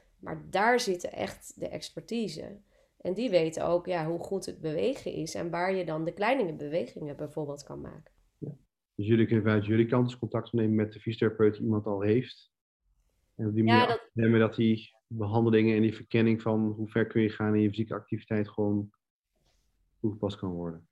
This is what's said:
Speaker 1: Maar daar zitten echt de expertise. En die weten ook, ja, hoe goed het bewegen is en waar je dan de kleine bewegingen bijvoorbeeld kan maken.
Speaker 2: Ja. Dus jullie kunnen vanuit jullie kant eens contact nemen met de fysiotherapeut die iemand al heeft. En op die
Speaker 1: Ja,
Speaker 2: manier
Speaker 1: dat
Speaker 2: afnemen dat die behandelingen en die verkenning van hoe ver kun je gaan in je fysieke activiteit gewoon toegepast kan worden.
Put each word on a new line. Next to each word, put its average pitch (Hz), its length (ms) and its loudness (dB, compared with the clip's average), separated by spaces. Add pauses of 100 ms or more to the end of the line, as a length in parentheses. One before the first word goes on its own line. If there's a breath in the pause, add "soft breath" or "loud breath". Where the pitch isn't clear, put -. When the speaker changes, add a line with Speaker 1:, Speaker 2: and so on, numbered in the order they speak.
(180 soft breath)
Speaker 1:
Maar 160 320 -12
daar 233 300 4
zitten 185 320 -4
echt - 480 -8
de - 80 -6
expertise. 196 920 -8 (400)
En 185 140 -4
die 226 160 -2
weten 160 360 2
ook, 175 200 2
ja, 175 200 0
hoe 170 120 -2
goed 185 280 -6
het - 140 -10
bewegen 175 520 -2
is 156 220 -6
en 175 160 -6
waar 180 240 0
je 185 100 -2
dan 160 200 -4
de 165 80 -2
kleine 208 420 0
bewegingen 151 600 -6
bijvoorbeeld 147 460 -8
kan 147 180 -14
maken. - 320 -16 (260)
Speaker 2:
Ja. 143 180 -10 (380)
Dus 104 120 -4
jullie 113 200 6
kunnen 110 180 2
vanuit 107 220 2
jullie 113 200 4
kant 123 180 2
eens 123 140 -4
contact 110 340 -6
nemen 110 220 2
met 107 180 0
de - 80 -18
fysiotherapeut 110 540 2
die 107 80 -10
iemand 107 240 0
al 101 140 -2
heeft. 107 500 0 (840)
En 110 100 -4
op 104 80 -2
die 110 100 4
Speaker 1:
Ja, 113 80 6
Speaker 2:
manier 247 160 6
Speaker 1:
dat 226 180 -2
Speaker 2:
afnemen 113 340 4
dat 110 140 4
die 110 380 0 (140)
behandelingen 110 720 2
en 107 60 4
die 110 120 2
verkenning 113 480 2
van 110 340 0
hoe 107 120 -6
ver 113 180 2
kun 113 160 0
je 107 80 2
gaan 107 240 0
in 107 80 4
je 104 60 4
fysieke 107 260 -4
activiteit 104 540 -6
gewoon 104 420 -2 (1120)
toegepast 101 360 -4
kan 95 140 -6
worden. 85 420 -8